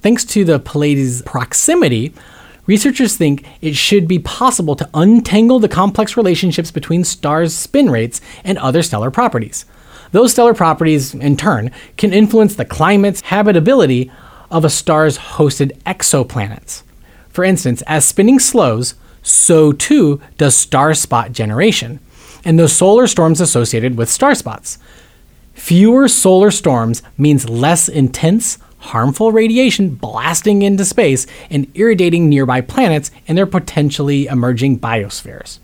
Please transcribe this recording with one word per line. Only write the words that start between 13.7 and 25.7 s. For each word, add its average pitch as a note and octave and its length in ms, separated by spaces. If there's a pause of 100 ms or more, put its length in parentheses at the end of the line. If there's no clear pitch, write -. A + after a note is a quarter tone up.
of E3 160
a D3+ 40
star's D#3 480
hosted - 680
exoplanets. - 960 (480)
For - 140
instance, F3 400
as D#3 200
spinning A#3+ 360
slows, B2+ 560 (260)
so D#3 500
too D3 480 (180)
does D3 180
star D#3 400
spot A#2 380
generation, B2 680 (440)
and E3 140
the E3 100
solar G#3 380
storms D#3+ 340
associated B2 560
with A#2 140
star C#4 240
spots. - 460 (760)
Fewer A3+ 540